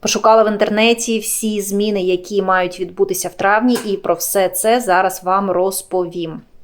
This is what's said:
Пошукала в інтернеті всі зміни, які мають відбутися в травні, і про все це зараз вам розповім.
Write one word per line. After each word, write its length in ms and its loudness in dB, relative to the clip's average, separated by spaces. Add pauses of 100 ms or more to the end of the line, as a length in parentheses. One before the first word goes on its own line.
Пошукала 420 4
в 100 2
інтернеті 640 0
всі 420 -4
зміни, 420 -2
які 400 -2
мають 380 0
відбутися 480 -2
в 60 -10
травні, 520 2
і 100 -2
про 180 -2
все 340 0
це 320 2
зараз 440 0
вам 260 0
розповім. 880 -2 (240)